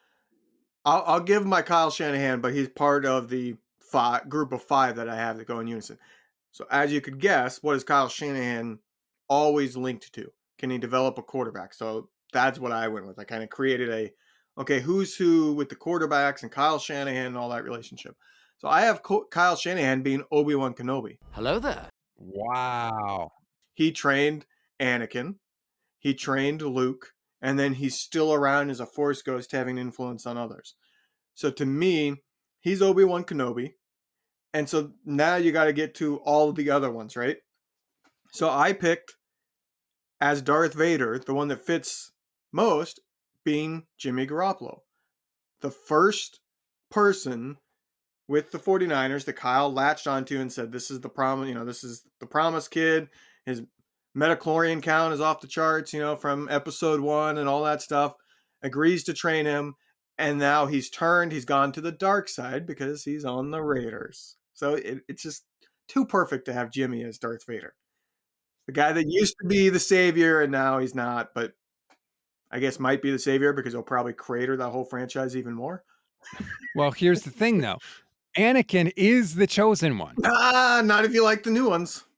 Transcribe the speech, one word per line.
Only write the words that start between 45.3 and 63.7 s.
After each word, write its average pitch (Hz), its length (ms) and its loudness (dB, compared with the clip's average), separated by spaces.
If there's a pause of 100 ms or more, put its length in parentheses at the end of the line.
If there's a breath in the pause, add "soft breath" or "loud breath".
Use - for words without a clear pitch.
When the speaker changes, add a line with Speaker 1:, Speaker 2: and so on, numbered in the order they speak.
Speaker 1:
The 139 100 -6
first - 680 2 (500)
person 143 680 0 (720)
with 147 240 0
the 170 80 -8
forty-niners 143 640 0
that - 80 -6
Kyle 135 380 0
latched 139 360 0
onto 135 320 -2
and 127 120 -6
said, 113 200 -8
"This 123 180 -10
is 135 120 -10
the 127 80 -12
prom-, 135 380 -2
you 127 60 -8
know, 117 120 -8
this 120 180 -12
is 120 200 -16 (160)
the 127 60 -14
promise 156 420 0
kid." 160 420 0 (360 soft breath)
His 123 160 -6 (560)
metachlorian 160 640 2
count 160 320 2
is 143 80 -4
off 156 200 0
the 139 60 -20
charts, 160 460 -2
you 151 60 -4
know, 151 160 -2
from 143 340 -4
episode 147 520 0
one 151 360 0
and 147 120 -2
all 143 160 0
that 151 160 0
stuff. 143 340 0 (480)
Agrees 151 400 2
to 170 100 -6
train 160 320 0
him. 147 300 -2 (420)
And 147 220 0
now 143 280 4
he's 139 220 -2
turned, 170 440 2
he's 135 100 -6
gone 139 300 2
to 156 80 -10
the 170 100 -6
dark 196 380 0
side 131 360 -8
because 143 380 -8
he's 147 220 -6
on 131 260 -4
the 156 100 -6
Raiders. 120 760 -6 (160)